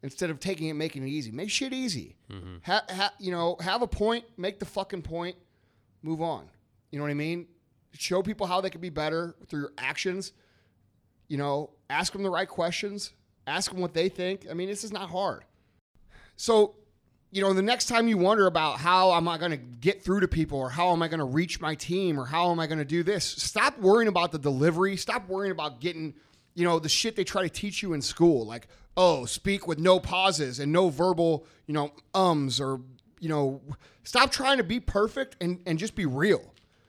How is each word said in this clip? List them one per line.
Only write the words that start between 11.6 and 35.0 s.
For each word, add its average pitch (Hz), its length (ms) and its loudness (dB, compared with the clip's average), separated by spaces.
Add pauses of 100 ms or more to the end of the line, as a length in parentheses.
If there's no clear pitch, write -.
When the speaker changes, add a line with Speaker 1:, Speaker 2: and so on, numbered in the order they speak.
Speaker 1:
ask 160 240 -2
them 196 100 -6
the 196 80 0
right 180 160 -2
questions. 196 680 -6 (320)
Ask 165 240 -4
them 185 100 -8
what 180 140 -4
they 175 160 2
think. 185 380 -6
I - 40 -10
mean, 180 160 -6
this 202 160 -8
is 202 80 -12
not 190 160 -8
hard. 180 360 -4 (920)
So, 214 380 4 (560)
you 190 100 -4
know, 196 140 4
the 190 80 4
next 233 240 2
time 233 200 2
you 220 120 4
wonder 196 280 6
about 156 340 0
how 185 340 6
am 165 120 2
I 165 120 -2
gonna 165 180 -4
get 123 480 -4
through 196 160 2
to 185 80 4
people 160 300 -2
or 131 100 -4
how 175 240 2
am 170 100 2
I 165 60 -2
gonna 160 160 -2
reach 156 380 -2
my 156 120 -2
team 170 460 -2
or 123 60 -6
how 170 260 2
am 165 80 0
I 160 60 0
gonna 151 180 -2
do 160 180 0
this, 185 220 0
stop - 540 0
worrying 214 300 8
about 180 240 2
the 160 60 -4
delivery. 160 600 2
Stop 214 300 -4
worrying 190 240 -2
about 151 280 -6
getting, 160 320 -6 (420)
you 170 100 0
know, 170 140 4
the 156 120 -2
shit - 260 0
they 190 80 0
try 190 180 -2
to 170 60 0
teach - 340 -6
you 180 120 -2
in 143 80 -2
school. 156 420 4
Like, 113 240 -12 (280)
oh, 160 300 6
speak 196 400 -2
with 160 140 -2
no 185 180 6
pauses 156 600 0
and 143 100 0
no 180 180 6
verbal, 165 580 2 (200)
you 147 80 -6
know, 147 160 -2 (240)
ums 151 460 2
or, 135 200 -4 (380)
you 165 100 -8
know, 139 320 0 (440)
stop 262 260 4
trying 269 280 2
to 226 60 2
be 214 140 -2
perfect 226 640 -2